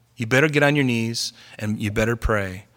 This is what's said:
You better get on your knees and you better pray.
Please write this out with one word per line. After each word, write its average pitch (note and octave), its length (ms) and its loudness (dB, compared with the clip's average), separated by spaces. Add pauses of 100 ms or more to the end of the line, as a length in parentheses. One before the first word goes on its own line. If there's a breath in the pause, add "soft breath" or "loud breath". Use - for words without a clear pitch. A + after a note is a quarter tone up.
(160)
You A#2 100 -6
better C3 220 4
get D3 140 2
on C#3+ 140 4
your C#3+ 80 2
knees A#2 480 -2 (260 loud breath)
and G#2+ 220 -4
you G#2+ 100 -2
better A2 260 0
pray. G2+ 480 -4 (120)